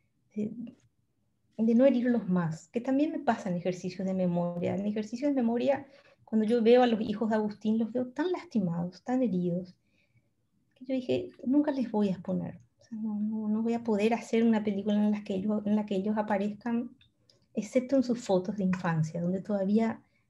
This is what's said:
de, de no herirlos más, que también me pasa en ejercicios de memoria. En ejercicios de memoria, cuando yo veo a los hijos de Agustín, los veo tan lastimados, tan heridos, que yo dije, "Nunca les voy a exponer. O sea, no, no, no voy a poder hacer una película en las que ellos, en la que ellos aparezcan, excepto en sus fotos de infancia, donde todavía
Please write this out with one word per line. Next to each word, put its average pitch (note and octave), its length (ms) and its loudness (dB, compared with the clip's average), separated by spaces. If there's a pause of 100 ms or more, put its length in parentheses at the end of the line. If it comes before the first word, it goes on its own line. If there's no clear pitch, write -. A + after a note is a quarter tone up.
(340)
de, G#3 160 -4 (1080)
de A3+ 160 2
no B3 100 8
herirlos A#3+ 440 4
más, F3 400 0
que A#3 120 -6
también C#4 320 0
me E4 60 -6
pasa A3 320 -2
en F3 60 0
ejercicios F#3 500 -4
de F#3+ 80 -2
memoria. F3 600 0
En G3+ 120 -4
ejercicios A3 480 -4
de C4 80 2
memoria, B3+ 440 0 (380)
cuando A3 220 0
yo A#3 160 2
veo A#3+ 200 8
a B3 40 6
los A3+ 160 2
hijos G#3+ 260 -2
de A3 80 2
Agustín, G#3+ 420 -2
los A3+ 140 -2
veo B3+ 160 -2
tan F4+ 240 -2
lastimados, F3+ 720 -4
tan B3+ 180 0
heridos, F3+ 540 -2 (960)
que C4 120 -20
yo C4+ 80 -2
dije, - 360 -2 (140)
"Nunca D4 280 4
les C4 180 -2
voy G#3 180 2
a F#3 40 2
exponer. F3 480 -6 (200)
O - 40 -20
sea, A3+ 140 -12
no, G#3+ 220 -4
no, G#3+ 280 -4
no G#3+ 140 0
voy A#3 120 0
a A#3 100 -6
poder A3 300 2
hacer A3+ 280 0
una A3 220 4
película G3+ 320 -2
en G#3 140 4
las G#3 140 -2
que G3+ 100 -6
ellos, G#3 320 -2
en G#3 100 2
la G#3 100 0
que G#3 100 -4
ellos G#3 200 -2
aparezcan, G#3+ 800 -2 (580)
excepto B3+ 420 0
en C4+ 60 4
sus B3 160 0
fotos F#3 380 0
de G3 80 -2
infancia, E3+ 560 0
donde F#3 220 -2
todavía G#3+ 600 0 (280)